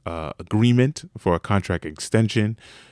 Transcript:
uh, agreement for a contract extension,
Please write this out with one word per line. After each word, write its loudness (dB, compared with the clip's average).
uh, -8
agreement 2
for 0
a 0
contract -2
extension, 0